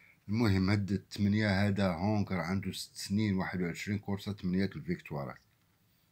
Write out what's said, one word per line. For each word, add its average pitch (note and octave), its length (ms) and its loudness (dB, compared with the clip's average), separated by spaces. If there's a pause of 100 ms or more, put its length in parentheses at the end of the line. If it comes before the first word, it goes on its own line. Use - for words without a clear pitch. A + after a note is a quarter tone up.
(300)
المهم G2+ 400 4
هاد G2+ 220 2
الثمانية G2+ 760 2
هذا G2 240 2
هونغر F#2+ 460 0
عنده F2+ 340 -2
ست - 240 -10
سنين، G2+ 400 0
واحد F#2 260 -2
وعشرين F2+ 380 -4
كورسة، G2+ 340 -6
ثمانية F#2 420 0
الفيكتوارات. D2 640 -8 (760)